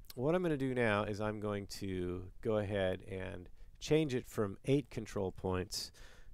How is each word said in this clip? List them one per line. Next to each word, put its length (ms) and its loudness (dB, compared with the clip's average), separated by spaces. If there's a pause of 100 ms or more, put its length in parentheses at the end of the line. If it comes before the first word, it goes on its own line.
(140)
what 220 2
I'm 60 0
gonna 140 2
do 160 0
now 300 4
is 180 -2
I'm 200 -2
going 260 0
to 640 -4 (120)
go 160 2
ahead 440 2
and 460 -8 (320)
change 340 4
it 140 -2
from 280 0 (100)
eight 220 4
control 440 -2
points 580 -2 (440)